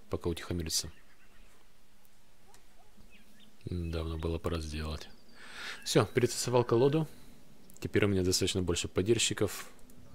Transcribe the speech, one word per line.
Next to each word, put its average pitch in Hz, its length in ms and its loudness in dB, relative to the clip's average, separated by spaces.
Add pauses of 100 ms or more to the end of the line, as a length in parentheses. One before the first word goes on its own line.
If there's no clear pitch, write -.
(100)
пока - 180 -2
утихомирится. 82 640 -2 (2750)
Давно 82 520 -2
было 82 200 0
пора 85 220 0
сделать. 78 480 -4 (760)
Все, 131 200 8
перетасовал 120 600 4
колоду. 139 420 6 (720)
Теперь - 260 4
у - 20 8
меня 92 160 6
достаточно 92 360 4
больше 87 280 2
поддержщиков. 104 840 2 (440)